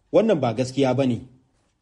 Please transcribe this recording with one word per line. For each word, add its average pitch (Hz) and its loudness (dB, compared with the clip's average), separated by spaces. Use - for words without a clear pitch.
Wannan 196 2
ba 123 -2
gaskiya 127 -2
ba 135 0
ne. 117 -2